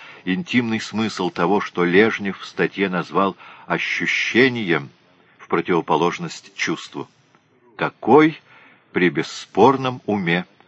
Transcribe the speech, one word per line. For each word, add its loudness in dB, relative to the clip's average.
интимный -2
смысл -4
того, 0
что -4
Лежнев 2
в -16
статье -2
назвал -2
ощущением 0
в -20
противоположность -2
чувству. -8
Какой 2
при 2
бесспорном 0
уме -2